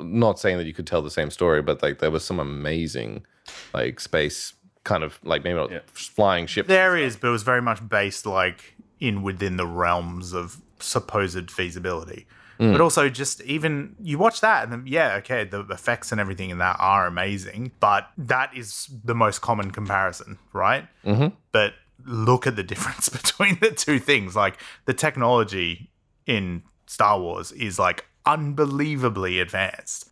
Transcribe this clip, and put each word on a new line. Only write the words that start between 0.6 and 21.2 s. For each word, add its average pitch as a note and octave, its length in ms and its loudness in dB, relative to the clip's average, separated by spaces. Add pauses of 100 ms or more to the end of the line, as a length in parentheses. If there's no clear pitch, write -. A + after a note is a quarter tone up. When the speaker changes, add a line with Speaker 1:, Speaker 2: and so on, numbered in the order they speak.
Speaker 1:
you D#2 80 -8
could E2 120 -10
tell E2 160 0
the D2 80 -6
same D2+ 200 -2
story, D#2+ 320 2
but, D2 200 -2
like, C#2+ 160 0
there D#2 140 0
was D#2 100 -2
some F#2 160 -4
amazing, D2 840 -6 (500)
like, B1 240 -2
space - 540 -2 (320)
kind F2+ 180 0
of, D2+ 220 -8
like, D#2 180 0
maybe F2 140 -2
not D2 160 -2
Speaker 2:
Yeah. E2 140 -10
Speaker 1:
flying F#2 600 0
ships - 220 -2
Speaker 3:
There F#3 260 6
Speaker 1:
and E3 100 2
Speaker 3:
is, A#2+ 100 -2
Speaker 1:
stuff. - 80 -18
Speaker 3:
but B2 60 2
it A#2+ 40 4
was A2+ 120 0
very B2 180 2
much A2+ 260 -2
based, G2+ 380 -2
like, F#2 500 -2 (240)
in G#2 220 -2
within F#2+ 340 -2
the F2+ 100 0
realms F2 680 -2
of F2 260 -8 (200)
supposed F#2 680 -4
feasibility. F2 760 -8 (340)
Speaker 1:
Mm. A2+ 120 6
Speaker 3:
But D3 100 8
also D3+ 260 6
just C3 320 -6
even, D3 600 -4
you D3+ 160 -4
watch G#3+ 240 2
that G#3 220 4
and A#2 80 -8
then, A#2+ 140 -8
yeah, C3+ 340 2
okay, A#2+ 240 -2
the G2 160 -6 (100)
effects - 420 -4
and G#2+ 80 0
everything F#2+ 300 -4
in F2+ 80 -6
that F2+ 200 2
are F#2+ 280 4
amazing, F#2+ 720 -6
but G#2 380 2
that C3 360 0
is A#2 320 -10 (160)
the A#2 120 -2
most A2 260 2
common G#2 300 -2
comparison, G2 680 -2 (140)
right? A#2 340 2 (200)
Speaker 1:
Mm-hmm. B2 280 2 (180)